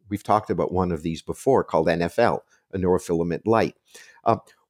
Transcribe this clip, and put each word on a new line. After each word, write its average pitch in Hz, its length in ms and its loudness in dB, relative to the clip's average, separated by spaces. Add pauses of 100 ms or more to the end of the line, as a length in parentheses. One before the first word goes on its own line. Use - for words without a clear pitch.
we've 98 160 -6
talked 107 260 2
about 85 220 -2
one 90 220 0
of 78 100 -6
these 82 180 -6
before 98 440 0
called 82 240 0
N 85 120 0
F 85 180 -2
L, 107 260 0 (260)
a 98 60 -8
neurofilament 85 680 0
light. 107 300 0 (480)
Uh, 113 140 2 (320)